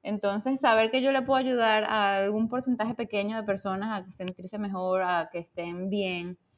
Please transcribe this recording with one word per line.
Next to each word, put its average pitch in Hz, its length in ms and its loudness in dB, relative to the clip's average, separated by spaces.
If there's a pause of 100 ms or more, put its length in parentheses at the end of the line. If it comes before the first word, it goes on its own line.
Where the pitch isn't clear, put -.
Entonces, 214 600 -2
saber 226 300 6
que 262 100 2
yo 269 100 4
le 262 100 2
puedo 262 180 2
ayudar 226 460 4
a 202 320 2
algún 208 320 0
porcentaje 240 440 0
pequeño 214 440 -2
de 220 60 -4
personas 196 640 -4
a 185 40 -18
sentirse 185 460 -10
mejor, 190 460 -2
a 175 280 0
que 170 80 -6
estén 175 500 -8
bien, 180 480 -4 (200)